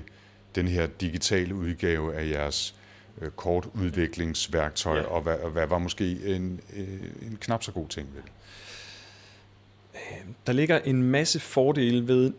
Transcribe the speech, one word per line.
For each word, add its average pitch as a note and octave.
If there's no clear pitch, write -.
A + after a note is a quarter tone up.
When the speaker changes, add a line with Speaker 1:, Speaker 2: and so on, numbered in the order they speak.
Speaker 1:
den F2+
her F2
digitale F2+
udgave E2
af D#2
jeres, D2
øh, D#2
kortudviklingsværktøj, E2
Speaker 2:
Ja. D2+
Speaker 1:
og E2
hvad, D#2+
og D#2+
hvad D#2+
var F2
måske F2+
en, F#2
øh, F#2+
en G#2+
knap A2+
så G#2+
god D#2+
ting C#2+
ved C#2
det? -
Speaker 2:
Der B2+
ligger D3+
en C3
masse C#3+
fordele B2
ved B2+